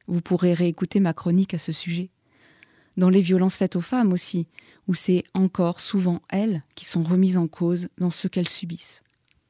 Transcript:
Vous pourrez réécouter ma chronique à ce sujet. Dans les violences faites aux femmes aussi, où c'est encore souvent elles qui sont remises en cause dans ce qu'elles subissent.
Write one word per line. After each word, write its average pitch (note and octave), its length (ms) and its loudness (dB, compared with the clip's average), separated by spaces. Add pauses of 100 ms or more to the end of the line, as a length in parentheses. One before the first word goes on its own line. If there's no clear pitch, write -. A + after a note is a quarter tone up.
Vous F3 160 -2
pourrez F3+ 320 2
réécouter F3 440 0
ma F3 140 2
chronique F3+ 400 0
à E3+ 60 -4
ce E3 140 -8
sujet. F3 360 -6 (880)
Dans F3+ 140 4
les F#3+ 100 6
violences F#3 360 2
faites F#3 200 -2
aux F3 60 -2
femmes A#3 300 0
aussi, F3 360 -4 (400)
où F3+ 60 2
c'est F3+ 300 0 (100)
encore F3+ 440 0
souvent F3+ 520 -2
elles G3 340 -2 (100)
qui - 120 -14
sont E3 180 0
remises F#3 320 4
en E3+ 100 2
cause F3 420 -2 (100)
dans F3+ 120 0
ce - 160 -6
qu'elles F3+ 220 -2
subissent. - 540 -10 (480)